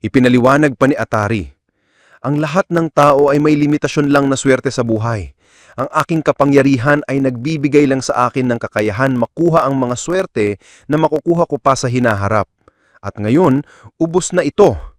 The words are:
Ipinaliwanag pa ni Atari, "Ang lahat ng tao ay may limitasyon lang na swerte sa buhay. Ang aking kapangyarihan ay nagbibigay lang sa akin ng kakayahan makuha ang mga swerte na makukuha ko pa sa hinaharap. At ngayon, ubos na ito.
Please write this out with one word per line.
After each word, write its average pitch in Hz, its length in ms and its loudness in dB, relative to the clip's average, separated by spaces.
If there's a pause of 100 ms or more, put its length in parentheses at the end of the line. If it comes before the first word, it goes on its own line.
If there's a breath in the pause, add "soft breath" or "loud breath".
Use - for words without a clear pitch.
Ipinaliwanag 127 720 2
pa 131 160 0
ni - 80 0
Atari, 107 560 -4 (720 soft breath)
"Ang 147 160 -2
lahat 160 320 -2
ng 165 160 0
tao 143 400 4
ay 143 80 2
may 151 160 2
limitasyon 147 560 0
lang 143 160 2
na 135 80 0
swerte 131 400 0
sa 131 80 -6
buhay. 110 560 -4 (400 soft breath)
Ang - 160 -8
aking - 320 -2
kapangyarihan 139 800 2
ay 135 160 -4
nagbibigay 139 640 0
lang 131 160 0
sa - 320 -2
akin 127 160 -2
ng 117 80 0
kakayahan 110 560 -2
makuha 156 480 0
ang 135 160 -2
mga 123 160 -2
swerte 120 640 -4 (320 soft breath)
na 151 80 0
makukuha 160 480 0
ko 139 160 -6
pa 135 160 2
sa - 80 -6
hinaharap. 110 640 0 (480 soft breath)
At 101 240 -12
ngayon, 135 400 2 (400 soft breath)
ubos 165 320 -2
na 180 80 0
ito. 147 320 2 (260)